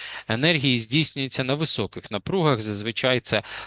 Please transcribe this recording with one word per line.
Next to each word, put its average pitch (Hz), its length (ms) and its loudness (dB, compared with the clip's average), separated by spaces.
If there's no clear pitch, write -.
енергії 131 500 2
здійснюється 135 640 0
на 131 100 0
високих 117 560 -2
напругах, 147 500 2
зазвичай 110 600 0
це - 220 0